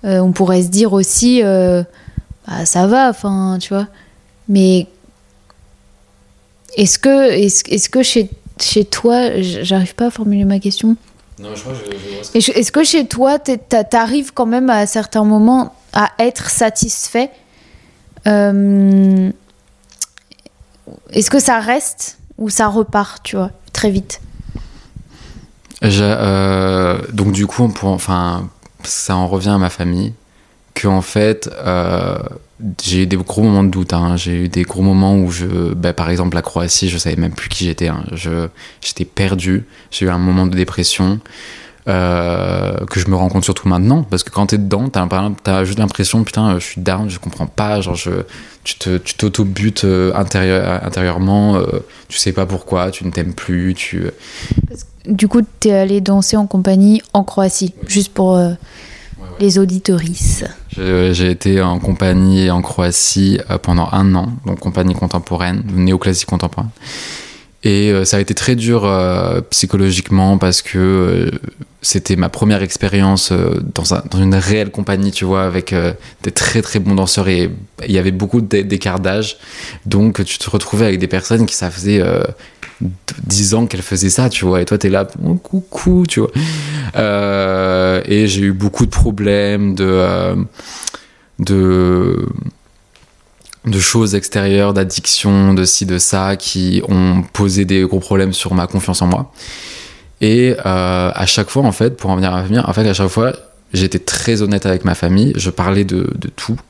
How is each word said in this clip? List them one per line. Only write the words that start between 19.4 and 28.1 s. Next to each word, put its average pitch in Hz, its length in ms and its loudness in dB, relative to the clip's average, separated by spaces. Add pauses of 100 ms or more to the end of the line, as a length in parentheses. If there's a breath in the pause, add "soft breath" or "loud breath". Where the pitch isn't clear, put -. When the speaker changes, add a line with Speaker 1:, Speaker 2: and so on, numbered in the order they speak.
Speaker 1:
est-ce - 180 2
que 277 100 4
ça 233 200 2
reste - 580 -4 (200)
ou 214 100 -6
ça 214 200 0
repart, 202 540 -2
tu - 140 -8
vois, 185 140 -4 (240)
très 214 160 0
vite ? 190 320 -6 (1600 loud breath)
Speaker 2:
Je, 101 200 2
euh, 95 960 0 (140)
donc 104 200 0
du 98 140 0
coup, 123 180 0
on 113 60 2
pourra, 98 220 -2
enfin, 90 560 -2 (340)